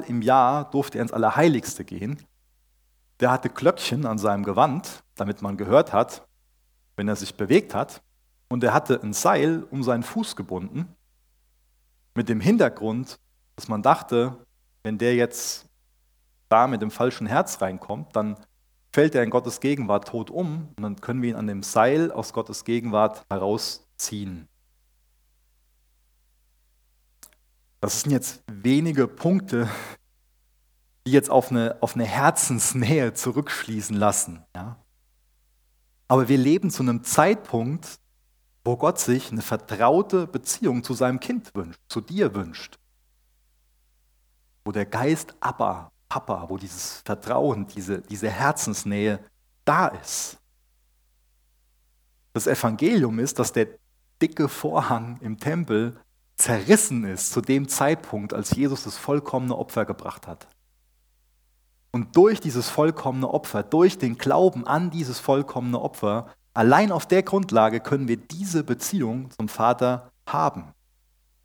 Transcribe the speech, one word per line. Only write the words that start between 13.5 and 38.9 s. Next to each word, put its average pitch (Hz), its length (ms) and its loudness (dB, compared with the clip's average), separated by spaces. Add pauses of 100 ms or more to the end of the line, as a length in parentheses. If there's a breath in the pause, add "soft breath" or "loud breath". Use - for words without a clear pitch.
dass - 140 -14
man 107 120 -2
dachte, 127 640 2 (380)
wenn 107 140 -4
der 120 180 2
jetzt - 520 -2 (840)
da 117 180 6
mit 117 140 -2
dem 107 100 -4
falschen 120 360 -2
Herz 143 340 -2
reinkommt, 101 540 -8
dann 107 220 -4 (560)
fällt 151 200 4
er 131 100 2
in 110 60 -2
Gottes 120 300 -2
Gegenwart 120 480 -2
tot 113 240 -8
um 160 440 -6
und 101 60 -12
dann 104 200 -8
können 123 200 -4
wir 120 80 -2
ihn 110 60 -4
an 107 100 -6
dem 101 160 -6
Seil 139 500 4
aus - 220 -8
Gottes - 320 -8
Gegenwart 110 640 0
herausziehen. 98 1160 -6 (3250)
Das - 220 -4
sind 143 100 0
jetzt - 360 -2
wenige 131 600 2
Punkte, 170 640 0 (1400 loud breath)
die 131 60 -2
jetzt 139 180 6
auf 131 220 4
eine, 117 300 0
auf 120 120 0
eine 120 120 -2
Herzensnähe 123 1080 2
zurückschließen 110 840 -4
lassen, 98 480 0 (120)
ja. 104 220 -12 (1300)
Aber 127 200 4
wir 139 100 6
leben 151 320 4
zu - 140 -4
einem 117 200 0
Zeitpunkt, 151 960 0 (640)
wo 120 140 0
Gott 165 220 2